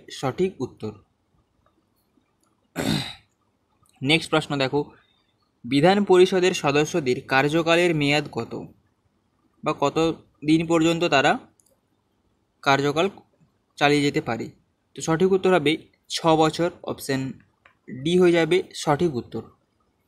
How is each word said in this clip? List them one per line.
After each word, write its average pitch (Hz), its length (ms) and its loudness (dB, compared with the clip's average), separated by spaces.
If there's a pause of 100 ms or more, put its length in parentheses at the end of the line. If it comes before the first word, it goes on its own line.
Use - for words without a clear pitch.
(200)
সঠিক 180 320 -4 (140)
উত্তর। 107 260 -12 (3000)
নেক্সট 156 280 0
প্রশ্ন 156 280 0
দেখো, 135 220 -2 (840)
বিধান 143 320 2 (120)
পরিষদের 185 440 4 (100)
সদস্যদের 147 540 0 (140)
কার্যকালের 165 640 2
মেয়াদ 147 360 0
কত 117 220 -8 (1080)
বা 151 160 -4
কত 143 180 0 (480)
দিন 160 220 4
পর্যন্ত 165 360 2 (120)
তারা 139 160 4 (1300)
কার্যকাল 143 440 0 (720)
চালিয়ে 147 280 2
যেতে 147 160 0
পারে? 117 240 -6 (480)
তো - 80 -16
সঠিক 160 300 0
উত্তর 190 220 2
হবে 156 200 2 (420)
ছ - 20 -6 (240)
বছর। 160 280 0 (140)
অপশান - 380 -6 (840)
ডি 165 160 -2
হয়ে 175 180 6
যাবে 165 200 2 (260)
সঠিক 165 320 0
উত্তর। 113 280 -8 (640)